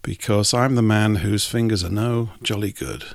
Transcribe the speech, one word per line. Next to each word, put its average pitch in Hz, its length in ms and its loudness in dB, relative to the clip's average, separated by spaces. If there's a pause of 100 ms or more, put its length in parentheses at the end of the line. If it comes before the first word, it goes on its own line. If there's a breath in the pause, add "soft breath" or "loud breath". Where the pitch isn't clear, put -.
Because - 520 0
I'm 127 220 2
the 120 40 4
man 107 360 4
whose 101 320 0
fingers 110 340 0
are 85 80 -4
no 117 400 -2 (100)
jolly 104 300 -4
good. - 340 -10 (100)